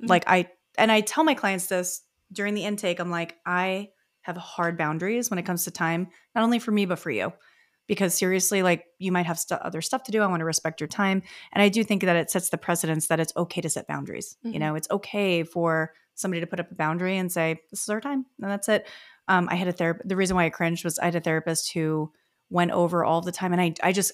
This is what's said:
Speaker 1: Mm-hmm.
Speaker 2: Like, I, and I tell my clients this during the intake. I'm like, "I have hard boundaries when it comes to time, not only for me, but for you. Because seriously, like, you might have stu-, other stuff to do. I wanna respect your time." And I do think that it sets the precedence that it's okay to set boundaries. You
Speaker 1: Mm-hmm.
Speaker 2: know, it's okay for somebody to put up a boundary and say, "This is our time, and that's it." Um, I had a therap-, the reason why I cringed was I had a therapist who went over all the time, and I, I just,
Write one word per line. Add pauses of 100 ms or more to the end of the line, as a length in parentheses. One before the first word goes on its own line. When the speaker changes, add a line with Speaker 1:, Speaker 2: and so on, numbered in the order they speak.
Speaker 1:
Mm-hmm.
Speaker 2:
Like,
I, (280)
and
I
tell
my
clients
this (300)
during
the
intake.
I'm
like,
"I (300)
have
hard
boundaries
when
it
comes
to
time, (260)
not
only
for
me,
but
for
you. (540)
Because
seriously,
like, (120)
you
might
have
stu-,
other
stuff
to
do.
I
wanna
respect
your
time." (300)
And
I
do
think
that
it
sets
the
precedence
that
it's
okay
to
set
boundaries. (140)
You
Speaker 1:
Mm-hmm.
Speaker 2:
know,
it's
okay
for (220)
somebody
to
put
up
a
boundary
and
say, (100)
"This
is
our
time, (160)
and
that's
it." (400)
Um,
I
had
a
therap-,
the
reason
why
I
cringed
was
I
had
a
therapist
who (360)
went
over
all
the
time,
and
I, (100)
I
just,